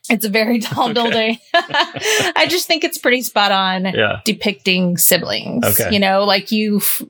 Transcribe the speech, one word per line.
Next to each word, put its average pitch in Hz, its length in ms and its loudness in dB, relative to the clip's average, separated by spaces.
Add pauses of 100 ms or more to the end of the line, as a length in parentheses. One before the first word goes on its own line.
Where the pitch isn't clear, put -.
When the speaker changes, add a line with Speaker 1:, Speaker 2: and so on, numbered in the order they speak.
(120)
Speaker 1:
It's 220 140 0
a 214 40 -2
very 220 300 0
tall 247 300 -2
Speaker 2:
Okay. 220 40 -4
Speaker 1:
building. 233 520 0
<laughs> - 100 -20
I 349 920 0
just 330 200 0
think 330 160 0
it's 320 160 -4
pretty 254 240 0
spot 202 280 0
on 185 340 0
Speaker 2:
Yeah. 107 400 0
Speaker 1:
depicting 185 720 0
siblings. - 680 0
Speaker 2:
Okay. - 260 2
Speaker 1:
You 202 80 2
know, 196 240 2
like, 202 280 0
you 214 260 0
f- - 320 -2